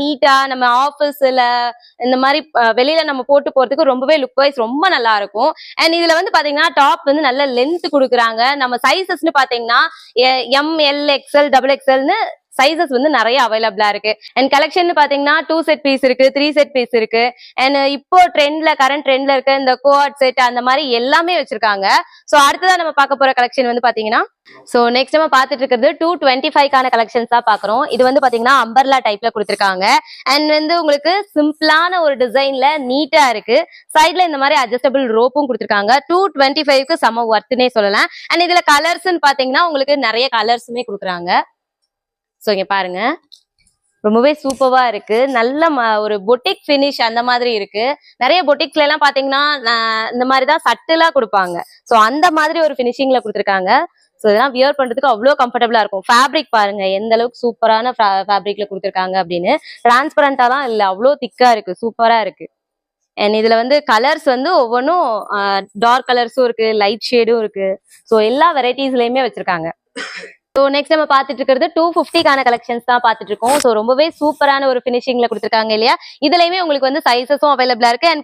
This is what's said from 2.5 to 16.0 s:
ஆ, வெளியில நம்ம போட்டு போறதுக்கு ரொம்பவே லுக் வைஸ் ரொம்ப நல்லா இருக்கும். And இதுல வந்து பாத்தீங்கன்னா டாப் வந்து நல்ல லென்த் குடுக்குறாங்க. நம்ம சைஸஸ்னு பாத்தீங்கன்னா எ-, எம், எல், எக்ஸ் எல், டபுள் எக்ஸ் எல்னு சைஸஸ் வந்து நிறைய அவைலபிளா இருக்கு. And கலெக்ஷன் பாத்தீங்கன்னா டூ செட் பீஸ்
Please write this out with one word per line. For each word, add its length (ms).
ஆ, 20
வெளியில 300
நம்ம 220
போட்டு 260
போறதுக்கு 340
ரொம்பவே 320
லுக் 200
வைஸ் 220
ரொம்ப 180
நல்லா 260
இருக்கும். 300
And 160
இதுல 200
வந்து 180
பாத்தீங்கன்னா 320
டாப் 300
வந்து 180
நல்ல 180
லென்த் 380
குடுக்குறாங்க. 460
நம்ம 100
சைஸஸ்னு 540
பாத்தீங்கன்னா 400
எ-, 160
எம், 120
எல், 160
எக்ஸ் 240
எல், 140
டபுள் 200
எக்ஸ் 220
எல்னு 200
சைஸஸ் 360
வந்து 220
நிறைய 300
அவைலபிளா 460
இருக்கு. 200
And 140
கலெக்ஷன் 460
பாத்தீங்கன்னா 360
டூ 80
செட் 200
பீஸ் 220